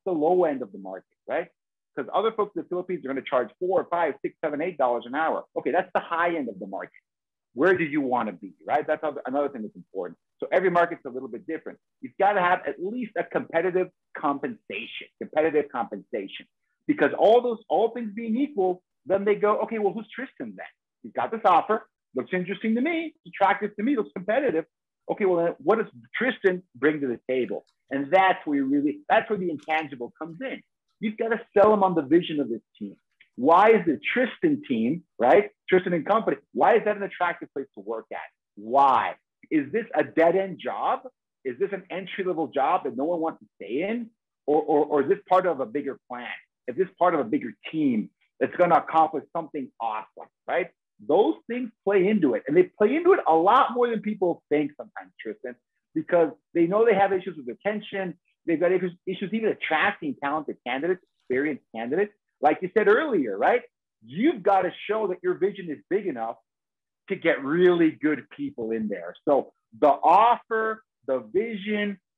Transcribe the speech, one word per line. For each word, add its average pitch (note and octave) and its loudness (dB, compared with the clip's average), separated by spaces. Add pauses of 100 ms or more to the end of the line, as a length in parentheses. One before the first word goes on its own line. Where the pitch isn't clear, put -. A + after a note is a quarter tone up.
the G3 -2
low E3+ 2
end C#3 -2
of G#2 -10
the G2+ -16
market, F#2+ -12 (240)
right? D#3+ -6 (480)
'Cause C#3 -6
other G#3 0
folks A3 -4
in E3 -6
the - -14
Philippines F3+ -6
are C3 -8
gonna C3+ -4
charge B2 -2 (100)
four, F3+ 0
five, E3+ 0
six, - -8
seven, D3 -4
eight F3 -6
dollars A#2+ 0
an A#2+ -10
hour. D3 -2 (140)
Okay, B2 -2
that's F3+ -2
the G3 0
high E3+ -2
end D3+ -4
of G2+ -12
the G2 -10
market. F#2 -10 (600)
Where F3+ 4
do E3+ -2
you D3+ -2
wanna B2 -2
be, F#2 -16 (120)
right? C#3 -2
That's D3+ -2 (220)
another C#3 -2
thing B2+ -10
that's - -14
important. F2+ -10 (220)
So - -6
every F#3 2
market's F3 0
a C#3 -10
little C3 -10
bit A2+ -12
different. D3+ -10 (220)
You've - -16
gotta G3+ 2
have F3+ 2
at - -6
least G#3+ -8
a E3+ -4
competitive F3+ -2 (280)
compensation, B2 -8 (140)
competitive D3+ 0
compensation. G2+ -8 (420)
Because D3 2
all G#3+ 6
those, A#3+ -2
all G3+ 0
things A3+ -8
being A3+ -4
equal, F#3 -2 (240)
then G3 0
they G#3 4
go, G#3 0
"Okay, A3 -4
well, G3+ 0
who's G#3+ -10
Tristan C3+ -12
then? E2+ -16 (360)
He's A2 -16
got B2 -4
this A3 -6
offer, F#3+ 4 (280)
looks - -6
interesting F#3 -2
to A#3+ 0
me, E4 -2 (120)
it's F3+ -20
attractive G3+ 0
to G#3 -4
me, C4+ 2
looks G#3 -4
competitive. G3 -2 (460)
Okay, - -2
well, F3 2
then E3+ -2
what G3 2
does G#3+ -6 (220)
Tristan F#3+ -2 (120)
bring D3+ 0
to C#3 -2
the A#2 -4 (100)
table?" A#2+ -4 (260)
And C#3 -4
that's F#3+ 2
where D3 0
you C#3 0
really, C#3+ 0
that's A3 2
where G#3+ -2
the F3+ -4
intangible C#3+ -6
comes E3 -12
in. - -10 (400)
You've G#3+ -6
gotta A3+ -2 (160)
sell G3+ 8
them G#3 4
on F#3 2
the E3 2
vision D#3 2
of B2 -2
this A2 -6 (160)
team. G2+ -12 (400)
Why E3+ 6
is G#3 4
the D3+ 0 (120)
Tristan F#3 0
team, B2 -2 (160)
right? D#3+ 6 (180)
Tristan F#3 2
and D#3+ -2
Company, F#3+ 0 (160)
why F3 4
is G3+ 0
that G#3 -2
an G3+ -6
attractive E3+ -6
place C#3 -8
to G#2+ -16
work A2 -10
at? D#2+ -12 (280)
Why? A#2 2 (380)
Is C#3 0
this A3 -2
a D3+ 2
dead-end E3+ 0
job? B2+ -4 (420)
Is B2 -8
this F#3 -2
an F#3 -10
entry-level F3+ -6
job C#3+ 0
that A#2+ -6
no C3 -4
one E3+ -2
wants D#3+ -6
to - -20 (120)
stay A2+ -6
in? A3+ -6 (380)
Or, D3+ 2
or, D3 2
or D3 0
is C3+ -2
this F#3+ 2 (100)
part F#3 4
of D#3+ -2
a C3 -4
bigger C3+ -8 (100)
plan? A#2+ -12 (400)
Is B2 -8
this F3+ 0 (100)
part F3 4
of D#3 2
a B2+ 0
bigger A#2+ -2 (180)
team C3 0 (300)
that's C3 -2
gonna E3+ 4
accomplish D#3 2
something D3+ -8 (100)
awesome, G#2+ -8 (180)
right? E3+ -2 (360)
Those A3 4 (120)
things A#3+ -6 (140)
play G3 4
into F3 4
it. G#2 -2
And C#3+ 2
they F3+ 8
play G#3+ 2
into F4 4
it F4+ 4
a D#3+ 6
lot G#3+ 4
more A#3+ 2
than A3+ -2
people F#3+ -2
think D3 0
sometimes, G2+ -18 (100)
Tristan, A#2 -12 (380)
because D#3+ 2 (220)
they E3+ 4
know G#3 4
they A3+ 6
have G3 2
issues F#3 -6
with - -14
retention. G3+ -6 (280)
They've D#3+ 0
got F3 2
issues, F3+ -2 (160)
issues F#3+ -6
even A3 0
attracting D#3 -2
talented C#3+ -4 (100)
candidates, D3 -2 (200)
experienced C3+ -4 (100)
candidates. C3+ -2 (300)
Like D3+ 2
you F3+ -6
said G#3 4
earlier, G#3 2
right? F#3 2 (440)
You've G3+ -2
gotta F#3+ 2 (180)
show G#3+ -2
that F3+ -4
your F3+ 0
vision F3+ -4
is C#3 -8 (120)
big G3 0
enough A#2 -6 (720)
to G3 -4
get C3+ 0
really E3+ 4
good C#3 -2
people C3 -8
in A2 -4
there. F2+ -10
So C#3 0 (260)
the D3 6
offer, A3 4 (240)
the C4 0
vision, G#3 -4 (200)